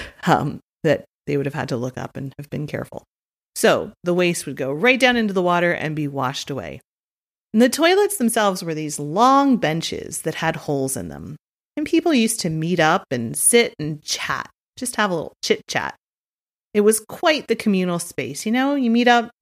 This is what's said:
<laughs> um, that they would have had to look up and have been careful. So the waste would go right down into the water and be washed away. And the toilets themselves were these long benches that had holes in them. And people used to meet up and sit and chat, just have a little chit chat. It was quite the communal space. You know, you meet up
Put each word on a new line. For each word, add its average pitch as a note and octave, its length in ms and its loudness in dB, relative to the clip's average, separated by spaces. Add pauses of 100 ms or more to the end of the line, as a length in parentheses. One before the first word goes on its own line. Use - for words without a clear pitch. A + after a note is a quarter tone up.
<laughs> - 180 -16
um, - 340 2 (240)
that D3 200 2 (220)
they C#3+ 100 -2
would C#3 100 -2
have D3 80 -6
had C3+ 160 -6
to C3+ 60 -2
look B2 220 -6
up C3 180 -12
and C3+ 220 -8
have C#3+ 100 -16
been D3 180 -8
careful. - 380 -10 (500)
So D3+ 380 2 (120)
the F3 100 0
waste F3 320 0
would C#3 100 -8
go C3+ 160 -4
right A#3 280 2
down B3 160 4
into G#3+ 180 0
the F#3+ 80 0
water F3 300 2
and D#3 240 -6
be D3+ 120 -2
washed C#3 400 -4
away. F#2 320 -10 (760)
And A3 80 6
the B3+ 80 6
toilets F#4+ 480 2
themselves G#3+ 440 0
were E3 120 -6
these D3+ 240 -6
long B3 580 4
benches - 640 -4
that D#3+ 120 -4
had E3 200 -2
holes C#3 440 -4
in F2 100 -8
them. D2+ 280 -14 (400)
And D4+ 100 -4
people E4 260 2
used A3+ 280 2
to E3+ 100 -4
meet D#3+ 280 -2
up E3 320 4
and A#2 260 -4
sit - 420 2
and D3+ 240 -8
chat, - 480 -6 (260)
just - 200 -8
have G#3 140 0
a F3 40 -2
little - 180 -6 (100)
chit - 240 0
chat. - 280 -4 (800)
It G#3 80 4
was G#3+ 180 4
quite D#4 480 -2
the - 80 0
communal F3+ 420 0
space. C#3 460 -8
You A3 80 -2
know, C4+ 220 2
you B3+ 160 0
meet A#3+ 180 4
up A#3+ 220 4 (120)